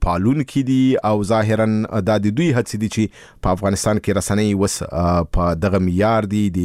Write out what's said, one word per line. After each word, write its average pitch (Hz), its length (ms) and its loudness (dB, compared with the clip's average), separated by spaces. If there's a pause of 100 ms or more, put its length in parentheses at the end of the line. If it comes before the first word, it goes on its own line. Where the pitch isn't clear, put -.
پالونکي 127 600 0
دي 131 420 2
او 107 180 0
ظاهراً 110 600 0 (240)
دا 107 120 2
د 98 100 0
دوی 143 260 0
هڅې 117 220 -2
دي 107 120 -2
چې 110 140 -2 (400)
په 95 80 0
افغانستان 98 480 0
کې 107 120 -4
رسنۍ 101 440 0
اوس، 98 280 -2
آه، 87 400 0
په 85 320 0
دغه 95 240 0
معیار 101 440 2
دي، 104 280 0
د 87 140 -4